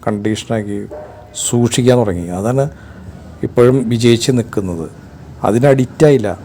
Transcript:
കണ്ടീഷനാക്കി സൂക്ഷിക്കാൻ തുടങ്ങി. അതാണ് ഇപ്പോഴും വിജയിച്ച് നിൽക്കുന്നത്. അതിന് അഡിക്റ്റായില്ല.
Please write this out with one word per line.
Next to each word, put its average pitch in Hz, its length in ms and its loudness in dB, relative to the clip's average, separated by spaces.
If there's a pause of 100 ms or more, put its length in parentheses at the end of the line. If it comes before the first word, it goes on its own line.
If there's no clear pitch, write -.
കണ്ടീഷനാക്കി 107 720 -4 (680)
സൂക്ഷിക്കാൻ 120 560 2
തുടങ്ങി. 87 240 -4 (120)
അതാണ് 123 260 -2 (840)
ഇപ്പോഴും 123 300 4 (160)
വിജയിച്ച് 117 460 2
നിൽക്കുന്നത്. 90 480 -6 (640)
അതിന് 117 240 2
അഡിക്റ്റായില്ല. 131 560 2 (160)